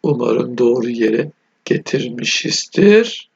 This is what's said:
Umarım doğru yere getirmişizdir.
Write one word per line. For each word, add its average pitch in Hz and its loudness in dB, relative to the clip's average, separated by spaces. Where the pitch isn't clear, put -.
Umarım 120 -2
doğru 120 2
yere 117 -2
getirmişizdir. - 0